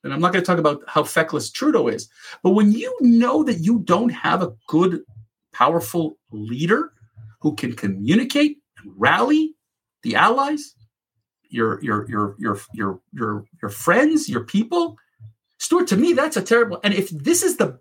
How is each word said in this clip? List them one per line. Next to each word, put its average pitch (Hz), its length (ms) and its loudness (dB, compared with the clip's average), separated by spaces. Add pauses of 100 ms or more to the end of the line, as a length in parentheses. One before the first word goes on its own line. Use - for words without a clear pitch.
and 139 100 -8
I'm 147 80 -4
not 180 120 2
gonna 185 120 0
talk 175 140 0
about 147 280 0
how 151 180 0
feckless 156 460 -2
Trudeau - 380 0
is, - 200 -6 (340)
but 190 80 4
when 208 220 6
you 508 280 -2
know 247 440 4
that 220 140 0
you 208 220 2
don't 240 300 2
have 165 320 -2
a - 120 -6 (140)
good, 170 320 2 (520)
powerful 165 680 -2 (120)
leader 147 640 -2 (480)
who 151 140 -2
can 117 200 -6
communicate 175 840 0 (240)
and - 140 -20
rally 262 580 2 (480)
the - 120 -4
allies, 269 600 0 (760)
your, 113 320 -2
your, 107 260 -2
your, 104 300 -4
your, 104 220 -4 (120)
your, 98 280 -6 (120)
your, 107 320 -6 (180)
your 104 80 -8
friends, 302 580 2
your 117 160 -4
people, 330 520 -2 (600)
Stuart, 359 300 0
to 185 80 2
me, 330 160 4
that's 285 240 0
a 185 60 -2
terrible, 226 420 0
and 202 100 2
if 190 160 -2
this 165 320 0
is 370 140 0
the - 240 -2